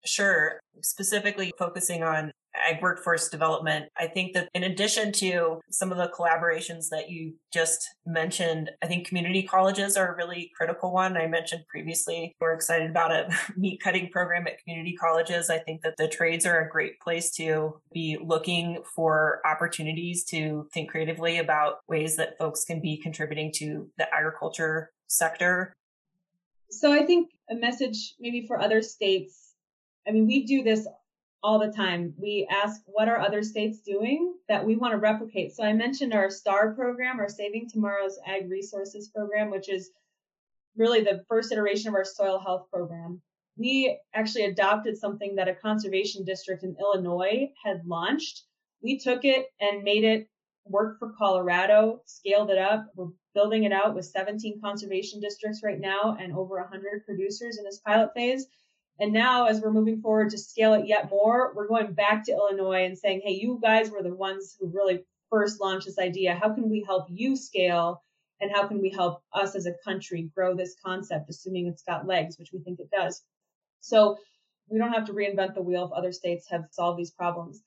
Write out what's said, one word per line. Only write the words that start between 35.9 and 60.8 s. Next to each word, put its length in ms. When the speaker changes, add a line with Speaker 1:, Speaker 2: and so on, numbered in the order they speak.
Speaker 2:
our 160
star 440
program, 460
our 100
Saving 400
Tomorrow's 560
Ag 240
Resources 600
program, 400
which 200
is 220
really 260
the 280
first 220
iteration 380
of 60
our 100
soil 340
health 320
program. 500
We 420
actually 320
adopted 520
something 380
that 120
a 80
conservation 720
district 380
in 160
Illinois 720
had 220
launched. 580
We 160
took 240
it 240
and 240
made 200
it 240
work 340
for 180
Colorado, 880
scaled 440
it 80
up. 380
We're 120
building 300
it 80
out 240
with 100
seventeen 540
conservation 640
districts 420
right 160
now 400
and 140
over 240
a 100
hundred 380
producers 520
in 60
this 160
pilot 360
phase. 320
And 120
now, 320
as 160
we're 100
moving 300
forward 300
to 60
scale 360
it 120